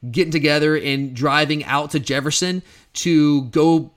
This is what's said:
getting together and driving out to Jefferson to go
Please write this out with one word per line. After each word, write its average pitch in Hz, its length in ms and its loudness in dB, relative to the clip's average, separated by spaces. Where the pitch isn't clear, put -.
getting 160 220 0
together 151 460 2
and 139 360 -4
driving 147 520 0
out 143 260 -4
to 156 80 -2
Jefferson 147 640 -4
to 151 500 2
go 156 540 2